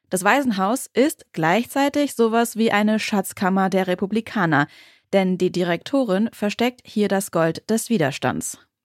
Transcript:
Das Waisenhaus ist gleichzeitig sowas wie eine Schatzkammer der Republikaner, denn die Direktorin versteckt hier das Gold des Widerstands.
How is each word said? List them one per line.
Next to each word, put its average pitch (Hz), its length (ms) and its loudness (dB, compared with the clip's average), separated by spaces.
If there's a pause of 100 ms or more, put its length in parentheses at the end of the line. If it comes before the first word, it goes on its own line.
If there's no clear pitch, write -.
Das 180 160 -4
Waisenhaus 220 680 0
ist 277 380 0
gleichzeitig 269 840 0
sowas 233 420 0
wie 226 160 2
eine 214 260 2
Schatzkammer 190 680 0
der 185 180 0
Republikaner, 180 800 0 (460)
denn 185 240 2
die 175 160 0
Direktorin 185 800 0
versteckt 226 500 -4
hier 208 240 -2
das 196 240 -2
Gold 165 380 0
des 226 200 -2
Widerstands. 139 680 -2 (260)